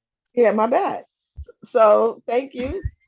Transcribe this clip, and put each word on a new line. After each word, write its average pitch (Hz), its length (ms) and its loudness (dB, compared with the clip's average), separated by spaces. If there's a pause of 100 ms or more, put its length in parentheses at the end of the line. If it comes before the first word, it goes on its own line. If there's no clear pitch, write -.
(340)
Yeah, 226 180 2
my 214 140 0
bad. 320 380 -4 (600)
So 220 640 2
thank 254 280 -4
you - 280 -8 (260)